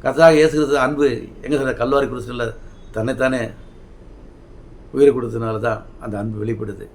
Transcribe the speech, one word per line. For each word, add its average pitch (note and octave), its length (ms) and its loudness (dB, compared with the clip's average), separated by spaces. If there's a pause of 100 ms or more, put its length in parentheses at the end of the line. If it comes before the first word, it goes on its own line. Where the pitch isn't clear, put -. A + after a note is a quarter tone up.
கர்த்தராக D3+ 360 6
இயேசு D#3 180 4
கிறிஸ்து C#3+ 280 2
அன்பு C#3+ 220 2 (380)
எங்க C#3+ 140 -2
சொல்ற? E3+ 220 -2
கல்வாரி C3+ 280 2
குருசில A#2+ 380 -6 (500)
தன்னைத்தானே B2+ 440 -2 (1500)
உயிரை C#3+ 180 6
கொடுத்ததுனால A2+ 560 -6
தான் G#2+ 120 -4 (240)
அந்த G#2+ 160 -10
அன்பு A2 220 -6
வெளிப்படுது. G#2+ 520 -8